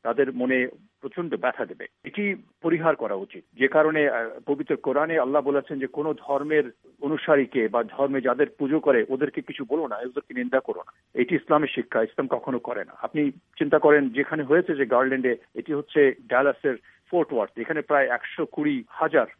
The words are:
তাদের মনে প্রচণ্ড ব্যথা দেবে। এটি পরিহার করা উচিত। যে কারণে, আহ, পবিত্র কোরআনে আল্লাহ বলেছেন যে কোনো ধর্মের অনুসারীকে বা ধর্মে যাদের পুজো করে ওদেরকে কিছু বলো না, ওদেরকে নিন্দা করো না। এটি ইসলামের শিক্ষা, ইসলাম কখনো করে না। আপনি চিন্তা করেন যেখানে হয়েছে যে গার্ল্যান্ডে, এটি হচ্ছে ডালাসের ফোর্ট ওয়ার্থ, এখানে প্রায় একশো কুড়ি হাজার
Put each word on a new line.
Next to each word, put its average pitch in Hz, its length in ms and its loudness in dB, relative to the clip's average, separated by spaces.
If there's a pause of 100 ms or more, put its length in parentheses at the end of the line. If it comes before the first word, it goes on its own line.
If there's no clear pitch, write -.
তাদের 131 300 0
মনে 127 360 0 (320)
প্রচণ্ড 139 360 -6
ব্যথা 120 280 -4
দেবে। - 220 -14 (180)
এটি 202 300 -4 (280)
পরিহার 165 340 0
করা 104 180 -6
উচিত। 95 300 -10 (140)
যে 131 100 4
কারণে, 156 400 4
আহ, 117 380 -4
পবিত্র 143 300 -2
কোরআনে 156 420 -2
আল্লাহ 139 240 2
বলেছেন 139 360 -2
যে 131 80 -4
কোনো 147 280 -4
ধর্মের 143 580 -2 (280)
অনুসারীকে 143 680 2
বা 117 140 0
ধর্মে 135 380 -2
যাদের 127 260 2 (120)
পুজো 147 220 0
করে 123 280 4
ওদেরকে 135 340 -4
কিছু 143 260 -10
বলো 151 180 -2
না, 110 100 -8
ওদেরকে 123 380 -10
নিন্দা 123 260 0
করো 87 260 -8
না। - 340 -8
এটি 123 140 2
ইসলামের 151 400 2
শিক্ষা, 117 280 -2
ইসলাম 135 240 -4
কখনো 127 320 -4
করে 104 260 -8
না। - 80 -18 (100)
আপনি 143 280 -2
চিন্তা - 480 -2
করেন 147 300 6
যেখানে 143 340 -2
হয়েছে 160 340 2
যে 139 100 0
গার্ল্যান্ডে, 127 500 2 (180)
এটি 120 180 -8
হচ্ছে 143 420 2 (120)
ডালাসের 131 500 0 (340)
ফোর্ট 165 220 0
ওয়ার্থ, 113 260 -2
এখানে 147 220 -4
প্রায় 139 280 2
একশো 120 380 -4
কুড়ি 147 420 -4
হাজার 147 380 0 (140)